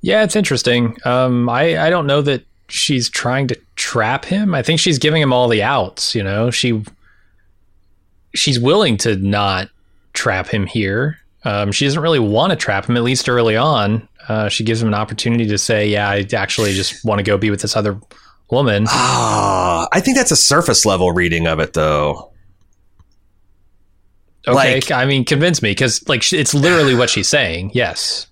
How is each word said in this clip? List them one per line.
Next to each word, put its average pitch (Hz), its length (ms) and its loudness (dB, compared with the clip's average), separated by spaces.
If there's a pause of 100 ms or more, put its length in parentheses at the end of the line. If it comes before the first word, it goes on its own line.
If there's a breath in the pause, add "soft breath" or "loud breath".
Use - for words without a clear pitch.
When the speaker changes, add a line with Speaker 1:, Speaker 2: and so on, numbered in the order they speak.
Speaker 1:
Yeah, 208 200 2
it's 196 100 -2
interesting. 120 680 0
Um, 123 440 2
I, 156 380 0
I - 20 2
don't 170 200 0
know 143 140 2
that 139 200 -2 (260)
she's 127 400 -2
trying 131 380 -2
to 120 100 -4 (200)
trap 120 480 -2
him. 196 280 0
I 147 100 -2
think 160 180 0
she's 151 180 2
giving 151 240 2
him 135 100 2
all 123 140 2
the 110 160 2
outs, 117 500 -2
you 107 120 -2
know? 107 260 -2
She, 117 320 -2 (1500)
she's 131 240 0
willing 143 400 2
to 110 160 0
not 98 540 -2 (440)
trap 95 360 -2
him 101 180 -2
here. 113 520 -2 (260)
Um, 101 260 -2
she 120 140 -2
doesn't 143 180 0
really 160 160 2
wanna 123 380 2
trap 98 320 -4
him, 120 80 2
at 120 80 0
least 127 240 -2
early 117 280 2
on. 113 520 0 (200)
Uh, 110 200 -2
she 110 160 -4
gives 113 180 -2
him 113 60 0
an 104 60 0
opportunity 113 520 -2
to 104 120 -2
say, 107 300 0
"Yeah, 104 200 0
I 101 240 0
actually 101 420 -2
just - 300 -6
wanna 104 180 0
go 101 160 2
be 107 120 0
with 101 120 -4
this - 140 -4
other 104 200 -2 (540 soft breath)
woman." 113 380 2
Speaker 2:
Ah, 127 1040 0
I 185 80 2
think 254 160 2
that's 262 160 2
a 151 40 2
surface - 480 2
level 92 280 2
reading 85 340 0
of 80 140 0
it, 78 140 -4
though. 76 560 0 (2250)
Speaker 1:
Okay, 123 80 2 (200)
Speaker 2:
Like 131 160 -2
Speaker 1:
I 131 140 0
mean, 135 200 2
convince 156 380 0
me, 104 120 0
'cause, 123 340 -2
like, 139 140 0
sh-, - 100 0
it's 151 220 0
literally 147 400 4
what 120 160 2
she's 101 180 -2
saying, 98 460 0
yes. - 580 -4